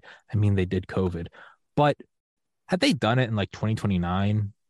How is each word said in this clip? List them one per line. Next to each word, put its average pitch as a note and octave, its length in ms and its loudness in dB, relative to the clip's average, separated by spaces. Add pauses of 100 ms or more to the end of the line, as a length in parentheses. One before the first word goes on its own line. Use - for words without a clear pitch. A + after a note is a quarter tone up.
(320)
I A2 40 0
mean G#2 180 2
they F#2+ 100 2
did F#2 220 -4
covid. F2 400 -4 (480)
But D3 220 2 (720)
had F#3 100 0
they C4+ 140 2
done A#2 260 2
it B2+ 100 2
in, A2+ 60 -4
like, G2 160 -2
twenty A2 240 -4
twenty-nine, G2+ 800 0 (180)